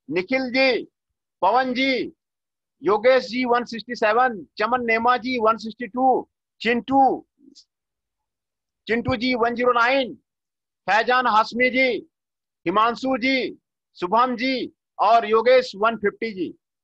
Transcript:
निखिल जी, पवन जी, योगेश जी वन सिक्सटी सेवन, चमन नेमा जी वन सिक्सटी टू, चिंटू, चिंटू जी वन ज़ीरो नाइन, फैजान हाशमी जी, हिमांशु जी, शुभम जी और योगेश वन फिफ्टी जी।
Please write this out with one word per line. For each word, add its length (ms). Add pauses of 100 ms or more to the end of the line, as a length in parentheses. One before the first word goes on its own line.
(100)
निखिल 380
जी, 340 (580)
पवन 320
जी, 400 (680)
योगेश 440
जी 180
वन 180
सिक्सटी 320
सेवन, 500 (120)
चमन 280
नेमा 320
जी 220
वन 180
सिक्सटी 300
टू, 420 (320)
चिंटू, 640 (1600)
चिंटू 280
जी 200
वन 200
ज़ीरो 160
नाइन, 420 (760)
फैजान 380
हाशमी 420
जी, 400 (580)
हिमांशु 500
जी, 420 (400)
शुभम 360
जी 380 (260)
और 260
योगेश 500
वन 200
फिफ्टी 360
जी। 240 (280)